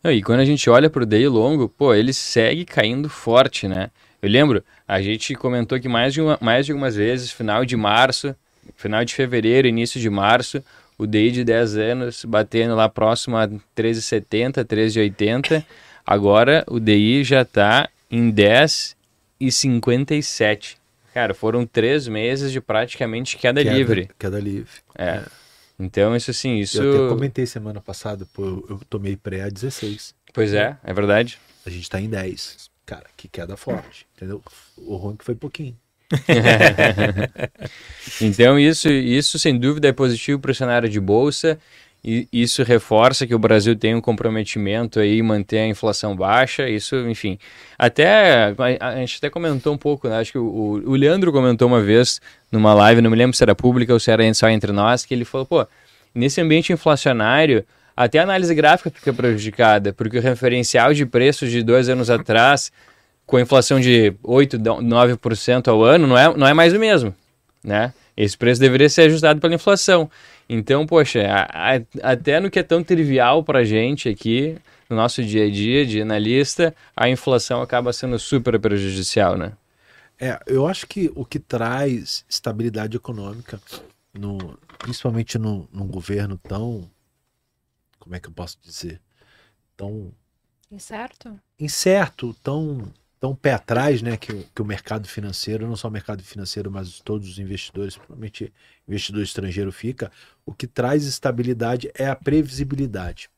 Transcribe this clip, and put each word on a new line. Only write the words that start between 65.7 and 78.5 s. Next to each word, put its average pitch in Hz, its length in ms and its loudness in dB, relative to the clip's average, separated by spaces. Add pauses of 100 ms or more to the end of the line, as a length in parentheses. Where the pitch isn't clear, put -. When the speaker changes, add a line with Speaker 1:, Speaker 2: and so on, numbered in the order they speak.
Speaker 1:
ao 110 120 6
ano, 147 240 6
não 127 120 6
é, 156 180 6
não 143 100 4
é 139 60 6
mais 165 220 6
o 208 40 0
mesmo, 180 360 2 (500)
né? 107 300 -4 (200)
Esse 104 220 -2
preço 120 240 2
deveria 135 300 6
ser 170 120 4
ajustado 156 380 4
pela 170 140 0
inflação. 180 560 2 (360)
Então, 127 400 0
poxa, 151 400 2
a, 98 500 0
a, 120 360 -4
até 139 260 0
no 190 120 -2
que - 80 -2
é 180 40 -2
tão 165 220 0
trivial 143 580 2
pra 135 220 0
gente 113 460 -2
aqui, 131 480 -4 (320)
no 120 40 -6
nosso 120 300 -2
dia 107 220 0
a 104 40 0
dia 117 360 -2
de 107 160 -4
analista, 120 720 -2 (180)
a 120 140 0
inflação 123 540 -2
acaba 123 320 -4
sendo 123 240 -6
super 117 420 -2